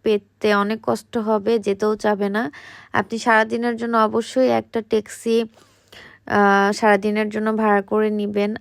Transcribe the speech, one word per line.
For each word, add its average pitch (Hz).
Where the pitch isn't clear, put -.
পেতে 208
অনেক 202
কষ্ট 233
হবে, 220
যেতেও 208
চাবে 208
না। 226
আপনি 220
সারাদিনের 226
জন্য 233
অবশ্যই 226
একটা 226
ট্যাক্সি, 226
আহ, 202
সারাদিনের 208
জন্য 220
ভাড়া 208
করে 214
নিবেন। 208